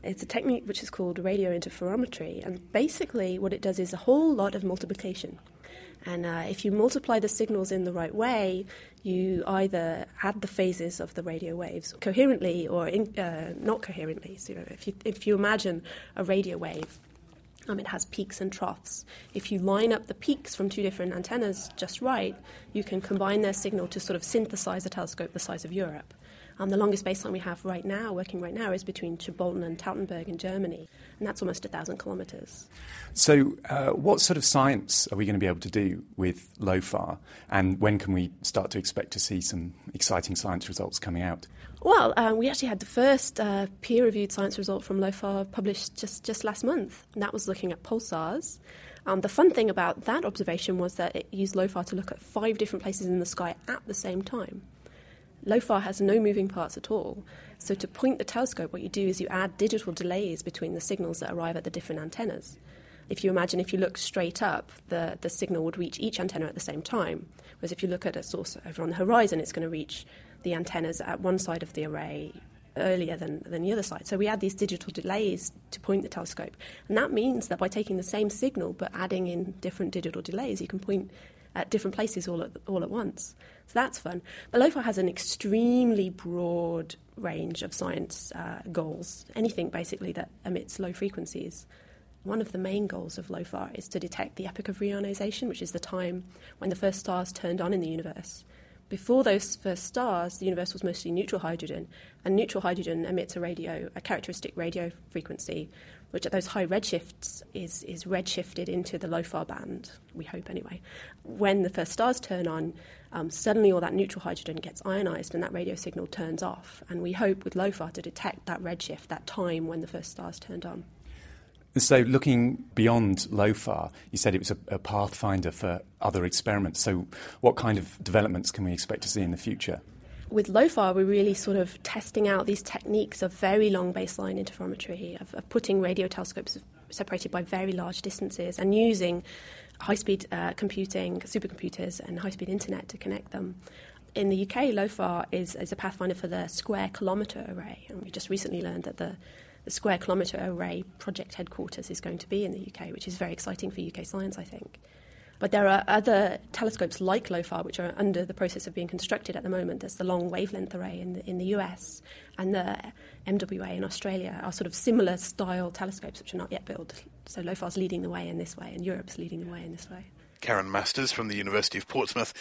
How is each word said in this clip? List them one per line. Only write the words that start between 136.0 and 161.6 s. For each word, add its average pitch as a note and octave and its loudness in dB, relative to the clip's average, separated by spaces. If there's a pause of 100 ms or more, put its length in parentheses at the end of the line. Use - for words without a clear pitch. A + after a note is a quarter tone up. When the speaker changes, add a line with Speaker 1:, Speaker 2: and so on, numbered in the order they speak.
Speaker 1:
telescopes - -6 (300)
separated G3 -6
by F3+ -2
very F#3+ 0
large F3+ -4
distances F#3+ -4
and G3 6
using F#3 6 (580)
high-speed, G3+ 0
uh, F3 -2
computing, F#3+ -2
supercomputers F3+ -4
and E3+ -8
high-speed F#3+ -6
internet F#3+ -4
to - -14
connect F#3+ -6
them. F#3 -6 (600)
In G3+ 2
the G3 4
U G3 2
K, B3 2
lofar G3 0
is, F3+ -2
is - -6
a F#3+ -6
pathfinder F#3+ -2
for F#3 -6
the F3 -4
square G3 -2
kilometre G3 -2 (100)
array, - -12
and F#3 -10
we F#3 -12
just - -8
recently F#3+ -2
learned F3 -4
that - -8
the, F3+ -6 (480)
the - -8
square F#3+ 2
kilometre F#3 0
array F3+ -4 (160)
project - -8
headquarters - -8
is F3 -6
going E3+ -6
to - -12
be G3+ 0
in F3 -2
the G3 -6
U G3 -10
K, E3+ -12
which - -10
is F3+ -8
very F3 -2
exciting F#3+ -6
for F#3+ -8
U E3+ -6
K E3+ -10
science, F#3+ -6
I F3 -10
think. - -16 (580)
But G3 2
there G3+ 8
are G3 8
other G#3 6 (140)
telescopes A3 0
like F3+ 2
lofar E3+ -2
which - -8
are F3 -4
under F#3+ 4
the F3+ -8
process F#3+ -2
of F3 -10
being F3 -4
constructed - -2
at - -6
the F#3 -2
moment. F#3 -2
There's F#3+ -4
the F#3 -4
Long F3+ 2
Wavelength F#3+ -4
Array F3 -6
in F3+ -6
the, F#3 -8
in F3+ -2
the F#3 -2
U G3+ 2